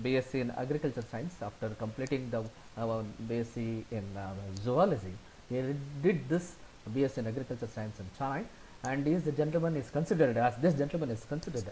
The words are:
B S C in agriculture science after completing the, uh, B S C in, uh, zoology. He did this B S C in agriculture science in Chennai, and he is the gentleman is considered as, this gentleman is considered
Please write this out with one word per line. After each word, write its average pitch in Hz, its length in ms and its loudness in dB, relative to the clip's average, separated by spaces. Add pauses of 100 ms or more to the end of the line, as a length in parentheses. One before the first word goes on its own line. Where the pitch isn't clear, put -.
B 127 160 4
S 127 100 2
C 135 140 -2
in 120 120 0
agriculture 131 580 0
science 135 320 -4
after 110 280 -4
completing 123 600 -4
the, 113 140 0 (340)
uh, 113 240 0 (260)
B 117 100 0
S 117 100 0
C 113 420 -4
in, 104 140 -2 (120)
uh, 98 160 -6 (300)
zoology. 123 500 2 (360)
He 127 120 0 (400)
did 147 280 4
this 175 260 0 (400)
B 139 100 4
S 135 100 2
C 127 60 -2
in 113 60 0
agriculture 120 400 -4
science 107 320 -6
in 95 80 -8 (100)
Chennai, 139 280 -2 (400)
and 135 200 0
he 156 100 6
is 170 100 2
the 151 80 2
gentleman 156 440 2
is 131 140 -4
considered 151 460 4
as, 120 220 4
this 160 160 6
gentleman 143 360 0
is 110 140 -4
considered 143 480 -4